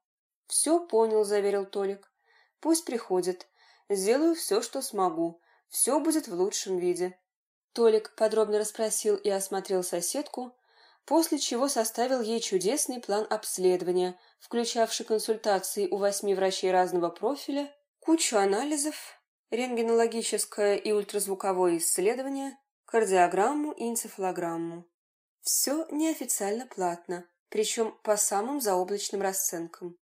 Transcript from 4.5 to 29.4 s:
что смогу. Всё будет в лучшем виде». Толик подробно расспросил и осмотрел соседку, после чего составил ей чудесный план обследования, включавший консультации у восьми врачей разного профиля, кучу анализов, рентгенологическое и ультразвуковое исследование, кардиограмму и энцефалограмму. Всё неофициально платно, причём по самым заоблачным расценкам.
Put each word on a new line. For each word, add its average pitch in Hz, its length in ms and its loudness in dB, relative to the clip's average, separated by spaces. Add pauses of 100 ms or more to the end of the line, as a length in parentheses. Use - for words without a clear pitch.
что 269 200 -8
смогу. 170 600 -2 (280)
Всё 277 300 0
будет 302 280 0
в 208 60 -8
лучшем 185 440 0
виде». 180 400 -2 (560)
Толик 220 420 2
подробно 214 420 2
расспросил 214 580 0
и 202 140 -2
осмотрел 190 540 -2
соседку, 247 720 -4 (500)
после 320 320 2
чего 262 300 0
составил 247 540 0
ей 226 180 0
чудесный 240 600 0
план 208 300 -2
обследования, 180 880 0 (220)
включавший 233 640 -2
консультации 214 800 0
у 202 100 -2
восьми 202 360 0
врачей 185 380 0
разного 180 380 2
профиля, 277 600 -4 (280)
кучу 320 380 2
анализов, 277 580 0 (560)
рентгенологическое 226 1200 0
и 214 160 -2
ультразвуковое 190 840 0
исследование, 262 800 -2 (280)
кардиограмму 208 880 2
и 233 160 -4
энцефалограмму. 175 960 -6 (560)
Всё 311 500 -2
неофициально 262 720 -2
платно, 175 600 -6 (240)
причём 220 540 -2
по 208 140 2
самым 226 420 0
заоблачным 196 600 -2
расценкам. 180 800 -4